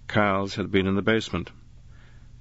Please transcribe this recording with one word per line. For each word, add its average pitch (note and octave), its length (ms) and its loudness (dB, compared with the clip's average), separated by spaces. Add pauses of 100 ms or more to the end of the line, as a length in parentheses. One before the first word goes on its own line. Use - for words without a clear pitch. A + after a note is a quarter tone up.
Kyle's G2 480 0
had F#2 160 -4
been F#2+ 160 4
in F#2+ 80 2
the G2 80 0
basement. G#2+ 480 0 (920)